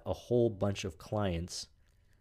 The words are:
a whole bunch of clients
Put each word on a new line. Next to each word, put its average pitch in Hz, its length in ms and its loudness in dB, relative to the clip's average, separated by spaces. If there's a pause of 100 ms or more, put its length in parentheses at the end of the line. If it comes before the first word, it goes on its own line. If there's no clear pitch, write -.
a 95 60 0
whole 120 380 2
bunch 101 340 0
of 95 140 -6
clients 95 680 -2 (540)